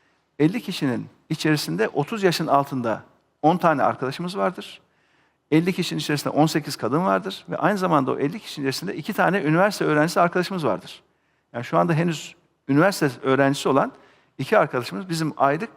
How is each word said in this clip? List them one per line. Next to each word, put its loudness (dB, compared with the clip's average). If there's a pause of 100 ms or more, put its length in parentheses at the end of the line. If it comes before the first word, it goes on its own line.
(380)
Elli 2
kişinin -4 (220)
içerisinde 0
otuz -4
yaşın 2
altında 0 (400)
on 4
tane 2
arkadaşımız -2
vardır. -6 (720)
Elli 4
kişinin -4
içerisinde -4
on 4
sekiz -2
kadın -2
vardır -2
ve -6
aynı 0
zamanda 2
o -2
elli -2
kişinin -10
içerisinde -6
iki -8
tane 0
üniversite 2
öğrencisi 2
arkadaşımız 0
vardır. -4 (500)
Yani -8
şu -2
anda 2
henüz -2 (340)
üniversite 4 (120)
öğrencisi 2
olan 2 (460)
iki 2
arkadaşımız -2
bizim -2
aylık 0